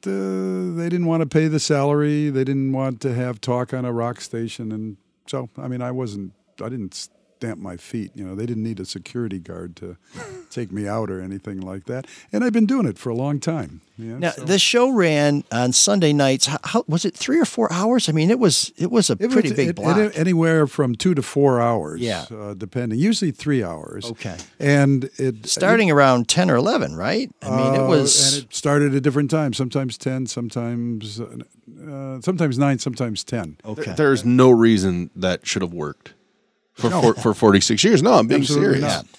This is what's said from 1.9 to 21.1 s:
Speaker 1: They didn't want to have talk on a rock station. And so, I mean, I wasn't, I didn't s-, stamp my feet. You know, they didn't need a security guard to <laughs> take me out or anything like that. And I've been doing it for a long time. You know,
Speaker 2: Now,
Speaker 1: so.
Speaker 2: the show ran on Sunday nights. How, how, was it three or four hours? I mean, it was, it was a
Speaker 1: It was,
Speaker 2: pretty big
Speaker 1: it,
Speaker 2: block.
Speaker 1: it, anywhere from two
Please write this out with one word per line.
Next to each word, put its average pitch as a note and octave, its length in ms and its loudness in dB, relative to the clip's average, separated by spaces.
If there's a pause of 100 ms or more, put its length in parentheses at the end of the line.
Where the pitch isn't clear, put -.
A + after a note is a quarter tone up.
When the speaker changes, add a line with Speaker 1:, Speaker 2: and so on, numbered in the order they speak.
Speaker 1:
They C3 140 -2
didn't C3+ 280 -2
want C3 300 -4
to C3 120 -4
have B2 260 -6
talk B2 340 -4
on B2+ 100 -6
a B2 80 -4
rock A#2 280 -4
station. A2+ 520 -8
And G#2+ 240 -10 (300)
so, B2+ 220 -8 (100)
I C3 100 -10
mean, B2 140 -6
I B2 100 -6
wasn't, G#2 400 -8 (300)
I A2 60 -8
didn't A#2 260 -10
s-, - 160 -16 (300)
stamp A2+ 180 -8
my F2+ 200 -12
feet. G#2 360 -10
You G2+ 120 -12
know, F#2 80 -12
they G#2+ 100 -8
didn't A#2 200 -6
need A2 160 -6
a F#2+ 40 -10
security G2 540 -10
guard F2 380 -14
to F2 200 -16 (280)
<laughs> F#4 260 -18
take A2 200 -10
me G#2 160 -6
out G#2+ 240 -4
or F#2 120 -8
anything F#2+ 400 -10
like F#2+ 240 -12
that. B2+ 200 -8 (260)
And G#3+ 120 0
I've A#3+ 80 0
been A3 140 4
doing B3 200 2
it G2+ 120 -4
for - 100 -8
a A2+ 60 -2
long C#3 260 -2
time. F#2+ 400 -6 (160)
You A2+ 160 -14
know, B2+ 60 -12
Speaker 2:
Now, E3+ 140 -2
Speaker 1:
so. B2+ 120 -12
Speaker 2:
the F#3 140 2
show A#3+ 320 4
ran D3 600 4
on B2 220 0
Sunday F3+ 400 4
nights. C3+ 340 4
How, C#3+ 180 -6
how, - 220 0
was E3 200 0
it - 80 -4
three D4 260 0
or C#4 60 2
four A#2 260 -2
hours? A3 380 0
I - 20 0
mean, D#3+ 180 4
it B3 80 4
was, G3 380 2
it - 140 -4
was A#3 180 2
a A#2 60 0
Speaker 1:
It G3 120 0
was, B3+ 60 -4
Speaker 2:
pretty G#3+ 220 4
big - 160 2
Speaker 1:
it, E3 60 -6
Speaker 2:
block. E3+ 200 0
Speaker 1:
it, G#3 220 0
anywhere E3 480 4
from B2+ 280 -2
two F3+ 200 0